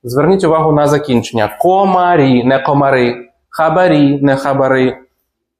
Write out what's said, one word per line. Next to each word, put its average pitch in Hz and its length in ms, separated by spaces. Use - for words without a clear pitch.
Зверніть 151 420
увагу 156 280
на 147 140
закінчення. 117 760
Комарі, 175 840
не 135 140
комари. 135 720
Хабарі, 156 760
не 139 140
хабари. 131 600